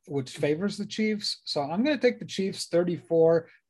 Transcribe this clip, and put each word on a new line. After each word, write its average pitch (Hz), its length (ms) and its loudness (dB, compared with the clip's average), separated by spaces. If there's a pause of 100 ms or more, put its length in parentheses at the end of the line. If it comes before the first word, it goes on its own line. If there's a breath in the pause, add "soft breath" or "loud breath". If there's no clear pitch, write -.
which 139 300 -6
favors 156 400 0
the 208 100 -6
Chiefs. 214 580 -2
So - 180 -4
I'm 165 200 -2
gonna 294 160 2
take 247 200 2
the - 60 -12
Chiefs 196 420 -6
thirty-four 165 840 2 (220 soft breath)